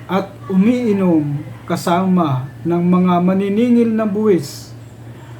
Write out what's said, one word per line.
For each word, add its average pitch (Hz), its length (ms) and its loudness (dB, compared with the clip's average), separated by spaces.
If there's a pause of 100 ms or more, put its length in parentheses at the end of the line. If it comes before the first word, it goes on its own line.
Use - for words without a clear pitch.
at 190 240 -2 (160)
umiinom 190 960 2 (240)
kasama 170 840 0 (120)
ng 170 240 0
mga 180 280 4 (120)
maniningil 214 680 2
na 220 120 -2
buwis 202 680 -2 (680)